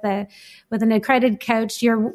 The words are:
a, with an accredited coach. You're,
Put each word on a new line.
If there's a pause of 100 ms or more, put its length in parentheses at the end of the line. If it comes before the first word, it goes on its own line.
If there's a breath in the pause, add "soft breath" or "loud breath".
a, (440 loud breath)
with
an
accredited
coach.
You're,